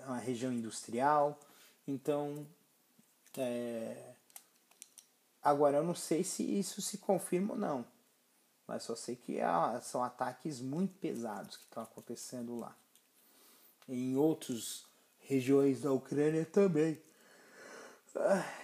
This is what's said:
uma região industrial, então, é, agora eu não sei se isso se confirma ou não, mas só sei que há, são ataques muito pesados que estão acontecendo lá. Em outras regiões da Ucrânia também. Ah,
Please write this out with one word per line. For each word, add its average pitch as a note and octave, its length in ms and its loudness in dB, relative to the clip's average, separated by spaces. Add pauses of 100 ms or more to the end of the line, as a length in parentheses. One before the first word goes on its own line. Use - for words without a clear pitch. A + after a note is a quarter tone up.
uma B2+ 120 -4
região B2 340 -2
industrial, B2+ 840 2 (480)
então, D3 580 -2 (920)
é, A#2+ 800 -4 (1300)
agora C#3+ 360 4
eu D#3 60 2
não F3 100 0
sei E3+ 280 0
se - 200 -4
isso G3+ 400 -2
se - 160 -6
confirma F#3+ 560 0
ou - 40 -4
não, D3+ 260 -2 (840)
mas A2+ 160 -8
só A#2 120 -8
sei B2 220 -8
que - 240 -6
há, C3+ 400 2
são - 220 -4
ataques B2 580 -6
muito D#3+ 380 -2
pesados A2 580 -6
que - 80 -20
estão - 180 -10
acontecendo A#2+ 760 -10
lá. - 180 -10 (1120)
Em B2+ 280 -2
outras D3 680 0 (360)
regiões C3+ 640 4
da C#3 100 2
Ucrânia D3 520 2
também. D#3+ 560 4 (1160)
Ah, F3+ 280 4 (200)